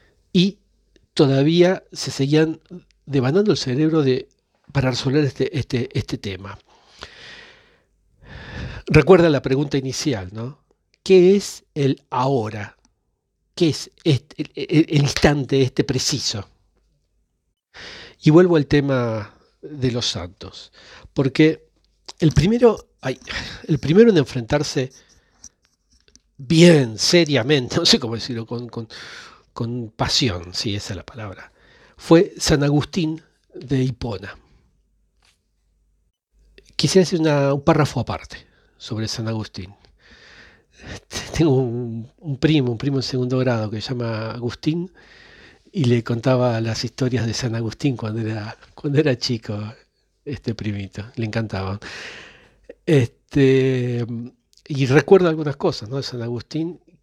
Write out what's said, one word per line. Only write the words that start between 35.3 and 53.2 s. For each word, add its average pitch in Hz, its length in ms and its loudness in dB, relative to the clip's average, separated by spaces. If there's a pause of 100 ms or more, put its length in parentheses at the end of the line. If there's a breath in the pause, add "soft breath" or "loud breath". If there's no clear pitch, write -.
Quisiera 185 280 2
decir 170 160 -2
una, 143 340 2
un 143 80 -4
párrafo 151 380 2
aparte - 480 -10 (300)
sobre 110 300 -8
San 113 200 -8
Agustín. 104 480 -8 (960 loud breath)
<laughs> - 680 -14
Tengo 151 180 4
un, 117 640 -4
un 143 200 -8
primo, 147 340 2
un 113 60 -4
primo 139 200 -2
en 127 60 -2
segundo 127 340 -2
grado 120 320 0
que 107 120 -8
se - 80 -10
llama 113 420 -6
Agustín, 151 600 -4 (800 soft breath)
y 170 140 0
le 120 180 2
contaba 123 560 0
las 113 240 -4
historias 120 420 -4
de 113 80 -4
San 113 220 -6
Agustín 117 400 -4
cuando 113 260 -6
era, 107 360 -8 (180)
cuando 143 240 -2
era 143 180 2
chico, 104 560 -6 (520)
este 135 280 -8
primito, 101 520 -8 (100)
le 113 100 -4
encantaban. 104 540 -6 (1040 loud breath)
Este, 131 1200 2 (640)